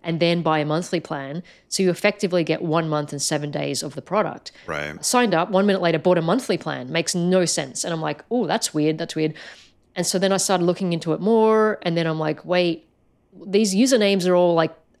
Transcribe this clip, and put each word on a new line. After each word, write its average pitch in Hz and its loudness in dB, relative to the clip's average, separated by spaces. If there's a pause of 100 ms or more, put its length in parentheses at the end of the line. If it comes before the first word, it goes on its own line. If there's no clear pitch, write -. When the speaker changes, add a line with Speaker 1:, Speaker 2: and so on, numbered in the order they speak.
Speaker 1:
and 165 -4
then 170 2
buy 156 2
a 151 0
monthly 165 -2
plan? 147 -8 (260)
So - -2
you 185 6
effectively 180 0
get 160 0
one 160 0
month 151 -2
and 143 -8
seven 147 -2
days 143 -4
of 143 -10
the - -12
product. 175 -4 (160)
Speaker 2:
Right. 76 -8
Speaker 1:
Signed 240 2
up, 170 0
one 196 2
minute 190 0
later, 170 2
bought 180 4
a 165 0
monthly 190 0
plan. 135 -8
Makes 170 -2
no 180 2
sense. 147 -4
And 175 -4
I'm 165 -4
like, 151 -6
"Oh, 226 0
that's - -2
weird, 156 2
that's 170 -8
weird." 156 -2 (600)
And 180 -4
so - -2
then 190 2
I 190 0
started 180 2
looking 175 0
into 165 -2
it - -2
more. 220 4
And 170 -2
then 165 0
I'm 160 -2
like, 156 -4
"Wait, 175 0 (600)
these 196 2
usernames 202 4
are 185 4
all, 180 4
like," 160 2 (260)